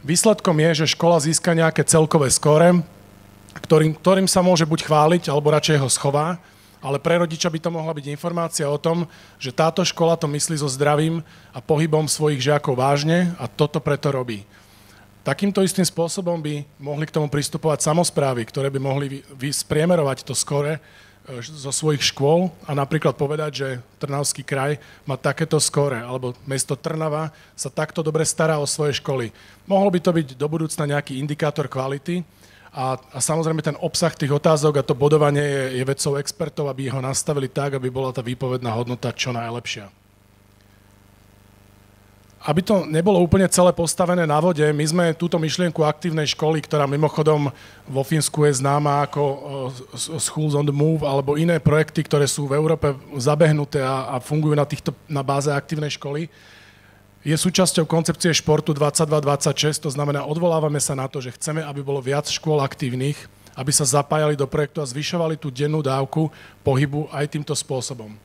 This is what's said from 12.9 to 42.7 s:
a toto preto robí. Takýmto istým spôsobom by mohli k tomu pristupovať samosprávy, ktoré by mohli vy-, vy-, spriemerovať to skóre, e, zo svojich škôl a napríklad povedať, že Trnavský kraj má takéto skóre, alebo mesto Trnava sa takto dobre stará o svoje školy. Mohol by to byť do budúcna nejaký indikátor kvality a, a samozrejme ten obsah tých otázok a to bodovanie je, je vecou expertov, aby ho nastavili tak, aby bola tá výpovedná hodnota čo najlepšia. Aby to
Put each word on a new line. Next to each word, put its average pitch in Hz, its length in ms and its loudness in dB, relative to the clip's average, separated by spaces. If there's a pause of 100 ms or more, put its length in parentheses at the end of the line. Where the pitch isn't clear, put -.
a 123 80 -6
toto 151 320 0
preto 147 320 0
robí. 120 320 -4 (800)
Takýmto 196 400 0
istým 185 240 2
spôsobom 170 560 -4
by 147 240 -6 (160)
mohli 147 240 -4
k - 80 -18
tomu 151 160 0
pristupovať 147 560 -2
samosprávy, 151 640 0
ktoré 139 240 -4
by 135 80 -2
mohli 139 240 -2
vy-, 139 180 -10 (140)
vy-, 135 160 -4
spriemerovať 151 720 0
to 127 80 -8
skóre, 147 480 -2
e, - 640 -18
zo 143 240 -12
svojich 151 320 0
škôl 165 480 2 (160)
a 147 80 -6
napríklad 143 400 0
povedať, 151 400 -2
že 135 140 -4 (340)
Trnavský 139 400 -4
kraj 143 400 -4 (240)
má 139 160 -4
takéto 147 400 0
skóre, 139 400 0
alebo 123 320 -6 (160)
mesto 139 240 -4
Trnava 156 560 -4 (240)
sa - 160 -10
takto 156 320 -4
dobre 156 240 0
stará 160 320 0
o 143 80 -2
svoje 147 320 -2
školy. 127 320 -4 (400)
Mohol 196 240 4
by 180 80 2
to 180 160 2
byť 156 160 0
do 147 160 -4
budúcna 151 480 -2
nejaký 139 240 -6
indikátor 147 480 -2
kvality 143 560 -4 (480)
a, 131 240 -4
a - 240 -12
samozrejme 160 400 -2
ten 147 160 -4
obsah 165 400 -2
tých 143 160 0
otázok 147 480 4
a - 60 -4
to 139 100 0
bodovanie 147 480 4
je, 139 180 -2 (140)
je 127 80 -2
vecou 139 320 -2
expertov, 147 480 -6
aby 135 240 -6
ho 135 80 -4
nastavili 135 480 -2
tak, 139 320 -4
aby 127 160 -4
bola 131 160 -2
tá 123 160 -6
výpovedná 123 480 -4
hodnota 120 400 -4
čo - 160 -4
najlepšia. 117 560 -8 (2500)
Aby 160 240 0
to 185 240 2